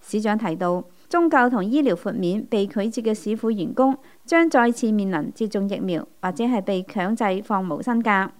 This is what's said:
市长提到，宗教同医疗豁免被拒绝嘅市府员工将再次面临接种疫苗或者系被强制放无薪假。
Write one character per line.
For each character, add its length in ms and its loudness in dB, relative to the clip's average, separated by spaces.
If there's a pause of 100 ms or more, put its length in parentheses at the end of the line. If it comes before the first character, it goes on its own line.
市 180 -4
长 160 0
提 180 -2
到， 300 -2 (240)
宗 220 2
教 180 6
同 160 0
医 160 0
疗 160 2
豁 160 -6
免 300 -2
被 240 0
拒 240 -2
绝 100 -6
嘅 140 0
市 200 -4
府 160 -2
员 220 -2
工 240 2 (300)
将 240 4
再 200 4
次 220 0
面 180 0
临 240 -4
接 140 -4
种 180 -2
疫 140 -4
苗 260 -4 (140)
或 100 -4
者 160 -2
系 140 0
被 220 -2
强 340 -4
制 80 -2 (180)
放 220 -2
无 160 -4
薪 220 0
假。 380 0